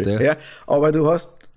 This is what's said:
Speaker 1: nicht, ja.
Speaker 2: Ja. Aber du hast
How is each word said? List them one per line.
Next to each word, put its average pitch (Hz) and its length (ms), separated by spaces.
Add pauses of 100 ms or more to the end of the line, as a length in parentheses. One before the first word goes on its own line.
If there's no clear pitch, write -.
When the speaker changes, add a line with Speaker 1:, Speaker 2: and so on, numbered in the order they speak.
Speaker 1:
nicht, - 20
ja. 107 140
Speaker 2:
Ja. 147 140 (320)
Aber 147 240
du 151 180
hast 165 220 (260)